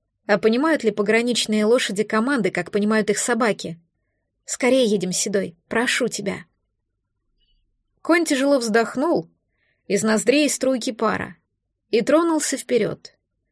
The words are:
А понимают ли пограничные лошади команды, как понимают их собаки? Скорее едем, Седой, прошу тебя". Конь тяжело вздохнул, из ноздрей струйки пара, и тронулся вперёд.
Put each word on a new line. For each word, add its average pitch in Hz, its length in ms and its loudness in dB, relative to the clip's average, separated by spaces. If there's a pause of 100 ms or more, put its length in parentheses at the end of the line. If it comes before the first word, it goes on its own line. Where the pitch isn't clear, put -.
(280)
А 202 100 2
понимают 262 460 2
ли 214 80 0
пограничные 220 760 0
лошади 220 380 2
команды, 220 480 0
как 175 180 -6
понимают 214 400 0
их 202 80 0
собаки? 220 640 -2 (640)
Скорее 254 400 2
едем, 185 260 0
Седой, 190 460 -4 (100)
прошу 240 400 -2
тебя". 196 380 -8 (1600)
Конь 339 220 2
тяжело 277 340 2
вздохнул, 233 680 0 (600)
из 202 160 0
ноздрей 226 440 2
струйки 262 440 -2
пара, 190 440 -4 (540)
и 226 120 2
тронулся 311 560 2
вперёд. - 600 -4 (340)